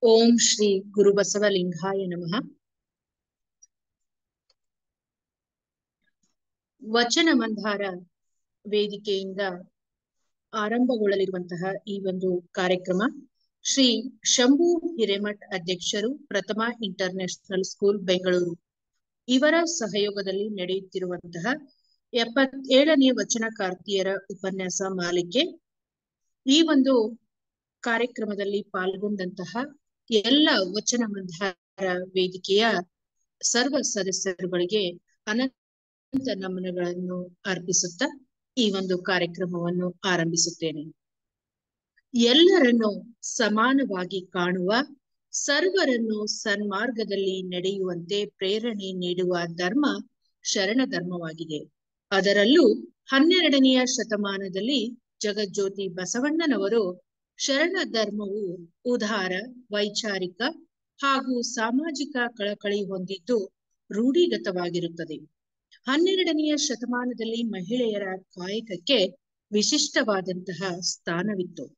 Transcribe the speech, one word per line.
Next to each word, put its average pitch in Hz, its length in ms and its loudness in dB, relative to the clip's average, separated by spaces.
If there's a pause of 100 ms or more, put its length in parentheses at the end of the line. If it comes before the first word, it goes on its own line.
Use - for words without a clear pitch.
ಓಂ 233 320 8
ಶ್ರೀ 208 420 2
ಗುರು 202 340 4
ಬಸವಲಿಂಗಾಯ 190 920 0
ನಮಃ. 175 500 -6 (4000)
ವಚನ 240 420 4
ಮಂದಾರ 214 480 0 (880)
ವೇದಿಕೆಯಿಂದ 202 720 -2 (1120)
ಆರಂಭಗೊಳ್ಳಲಿರುವಂತಹ 196 1160 0 (180)
ಈ 202 120 -6
ಒಂದು 185 520 -4
ಕಾರ್ಯಕ್ರಮ 180 500 0 (640)
ಶ್ರೀ 240 400 2 (200)
ಶಂಭು 294 540 4
ಹಿರೇಮಠ್ 208 760 -2
ಅಧ್ಯಕ್ಷರು 190 640 -4
ಪ್ರಥಮ 208 440 -4 (220)
ಇಂಟರ್ನ್ಯಾಷನಲ್ 185 800 -4
ಸ್ಕೂಲ್ 202 380 0
ಬೆಂಗಳೂರು 180 640 0 (640)
ಇವರ 269 260 4 (100)
ಸಹಯೋಗದಲ್ಲಿ 202 840 -4
ನಡೆಯುತ್ತಿರುವಂತಹ 180 1040 -6 (600)
ಎಪ್ಪತ್ತೇಳನೇ 269 1000 4
ವಚನಕಾರ್ತಿಯರ 208 960 -2 (240)
ಉಪನ್ಯಾಸ 190 560 -6
ಮಾಲಿಕೆ. 180 760 -2 (840)
ಈ 285 140 6
ಒಂದು 262 580 2 (600)
ಕಾರ್ಯಕ್ರಮದಲ್ಲಿ 208 840 -2
ಪಾಲ್ಗೊಂಡಂತಹ 190 960 -4 (540)
ಎಲ್ಲ 247 380 4 (260)
ವಚನ 233 300 0
ಮಂದಾರ 190 800 -8 (180)
ವೇದಿಕೆಯ 185 600 0 (800)
ಸರ್ವ 262 380 0
ಸದಸ್ಯರುಗಳಿಗೆ 185 1160 -2 (300)
ಅನಂತ - 1000 -6 (100)
ನಮನಗಳನ್ನು 180 1080 -6
ಅರ್ಪಿಸುತ್ತಾ 185 840 -4 (300)
ಈ 220 140 4
ಒಂದು 190 260 -2
ಕಾರ್ಯಕ್ರಮವನ್ನು 180 1080 -2
ಆರಂಭಿಸುತ್ತೇನೆ. 165 880 -2 (1200)
ಎಲ್ಲರನ್ನು 240 1080 6
ಸಮಾನವಾಗಿ 208 1040 0
ಕಾಣುವ, 180 480 0 (580)
ಸರ್ವರನ್ನು 269 960 0
ಸನ್ಮಾರ್ಗದಲ್ಲಿ 202 1200 -4
ನಡೆಯುವಂತೆ 185 800 -4
ಪ್ರೇರಣೆ 202 680 -6
ನೀಡುವ 180 460 -2 (180)
ಧರ್ಮ 180 300 0 (580)
ಶರಣ 208 420 0
ಧರ್ಮವಾಗಿದೆ. 165 840 -8 (400)
ಅದರಲ್ಲೂ 202 640 6 (320)
ಹನ್ನೆರಡನೆಯ 269 800 4
ಶತಮಾನದಲ್ಲಿ 208 1120 -4 (220)
ಜಗಜ್ಯೋತಿ 202 680 -4
ಬಸವಣ್ಣನವರು 214 1160 0 (340)
"ಶರಣ 311 460 0
ಧರ್ಮವು 208 880 -4 (120)
ಉದಾರ, 220 460 -2 (420)
ವೈಚಾರಿಕ 208 680 -2 (600)
ಹಾಗೂ 262 380 0
ಸಾಮಾಜಿಕ 262 720 -2 (220)
ಕಳಕಳಿ 208 520 -4
ಹೊಂದಿದ್ದು 190 640 -4 (400)
ರೂಢಿಗತವಾಗಿರುತ್ತದೆ." 175 1200 0 (760)
ಹನ್ನೆರಡನೆಯ 320 640 2
ಶತಮಾನದಲ್ಲಿ 240 840 -4
ಮಹಿಳೆಯರ 208 600 -2 (180)
ಕಾಯಕಕ್ಕೆ 196 840 -2 (440)
ವಿಶಿಷ್ಟವಾದಂತಹ 190 1300 -2
ಸ್ಥಾನವಿತ್ತು. 180 880 -4 (100)